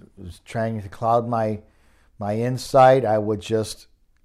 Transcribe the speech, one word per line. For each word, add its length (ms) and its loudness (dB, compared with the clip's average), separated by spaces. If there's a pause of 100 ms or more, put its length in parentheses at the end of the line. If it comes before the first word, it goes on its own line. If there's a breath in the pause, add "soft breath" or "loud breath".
(160)
was 280 -18
trying 360 -6
to 80 -12
cloud 400 0
my, 320 -2 (580 soft breath)
my 180 -4
insight, 680 4
I 140 2
would 220 -2
just, 480 -6 (360)